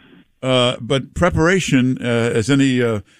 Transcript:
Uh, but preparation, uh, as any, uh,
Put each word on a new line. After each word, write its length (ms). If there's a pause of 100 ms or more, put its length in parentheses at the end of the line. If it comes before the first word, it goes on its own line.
(440)
Uh, 380
but 320
preparation, 880
uh, 320
as 160
any, 320
uh, 200 (180)